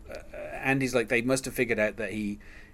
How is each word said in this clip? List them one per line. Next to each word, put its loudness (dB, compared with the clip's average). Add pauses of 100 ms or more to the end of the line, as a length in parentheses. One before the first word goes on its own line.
uh, -14 (280)
Andy's 4
like, 2
they 4
must 2
have -6
figured 2
out 2
that -4
he, -2 (340)